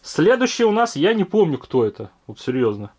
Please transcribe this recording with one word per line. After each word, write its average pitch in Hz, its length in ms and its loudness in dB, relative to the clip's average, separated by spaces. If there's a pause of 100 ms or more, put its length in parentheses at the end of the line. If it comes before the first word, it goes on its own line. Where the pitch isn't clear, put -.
Следующий 240 600 2
у 214 60 4
нас, 233 260 0
я 175 160 2
не 208 120 0
помню, 175 340 0
кто 123 260 -2
это. 107 260 -6 (160)
Вот 107 140 -20
серьёзно. 110 580 -2